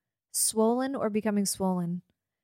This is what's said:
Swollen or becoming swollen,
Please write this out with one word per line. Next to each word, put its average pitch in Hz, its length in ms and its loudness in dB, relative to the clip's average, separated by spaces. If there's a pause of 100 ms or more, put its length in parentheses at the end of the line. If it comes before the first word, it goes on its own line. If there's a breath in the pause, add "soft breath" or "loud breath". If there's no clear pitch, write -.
(320)
Swollen 247 640 0
or 220 140 -2
becoming 208 360 0
swollen, 180 560 -2 (420)